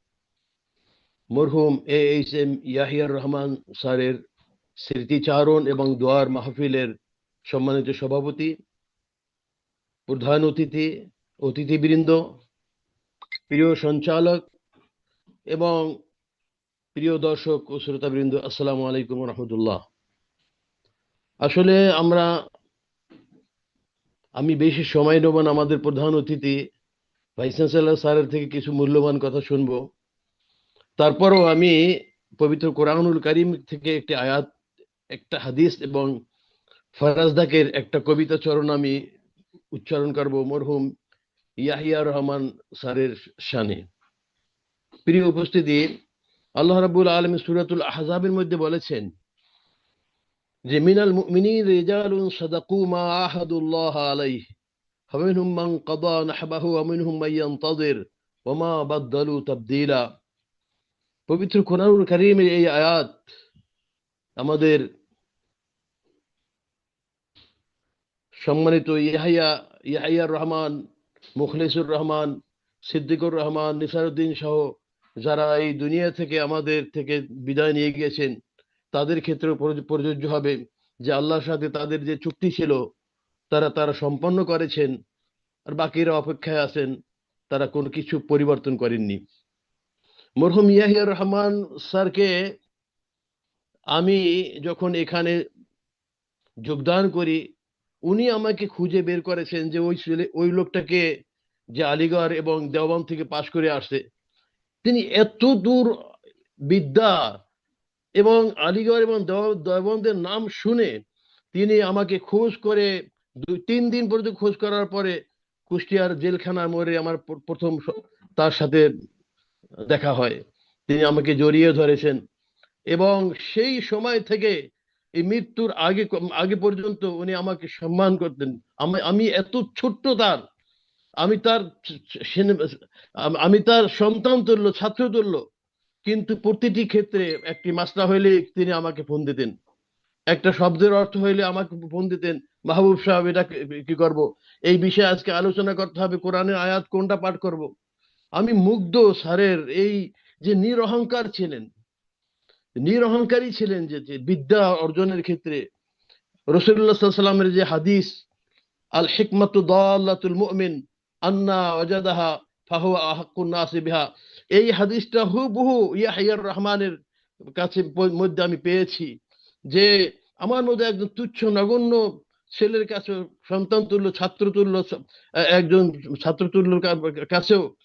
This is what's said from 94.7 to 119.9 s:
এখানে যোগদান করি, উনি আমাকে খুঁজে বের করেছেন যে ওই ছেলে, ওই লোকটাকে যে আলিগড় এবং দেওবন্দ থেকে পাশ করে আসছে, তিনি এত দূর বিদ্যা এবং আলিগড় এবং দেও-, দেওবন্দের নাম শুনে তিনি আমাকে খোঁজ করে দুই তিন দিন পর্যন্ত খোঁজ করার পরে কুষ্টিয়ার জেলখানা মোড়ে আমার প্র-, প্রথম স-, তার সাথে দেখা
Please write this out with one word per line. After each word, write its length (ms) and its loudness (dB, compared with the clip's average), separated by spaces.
এখানে 500 -2
যোগদান 480 0
করি, 420 -4
উনি 280 0
আমাকে 360 -2
খুঁজে 360 -2
বের 200 -4
করেছেন 480 -6
যে 80 -4
ওই 180 -2
ছেলে, 380 -4
ওই 160 0
লোকটাকে 720 -2
যে 160 -4
আলিগড় 520 0
এবং 320 -4
দেওবন্দ 380 -2
থেকে 180 -8
পাশ 260 -8
করে 200 0
আসছে, 380 -4
তিনি 160 2
এত 440 2
দূর 520 4
বিদ্যা 800 2
এবং 420 4
আলিগড় 460 2
এবং 220 0
দেও-, 300 -2
দেওবন্দের 640 -2
নাম 320 -6
শুনে 520 -2
তিনি 300 4
আমাকে 360 -2
খোঁজ 380 0
করে 520 -2
দুই 280 -6
তিন 240 0
দিন 200 -2
পর্যন্ত 260 -2
খোঁজ 200 0
করার 300 -2
পরে 380 -4
কুষ্টিয়ার 540 0
জেলখানা 480 -2
মোড়ে 320 -2
আমার 200 -4
প্র-, 220 -14
প্রথম 460 -4
স-, 140 -6
তার 140 4
সাথে 380 4
দেখা 240 0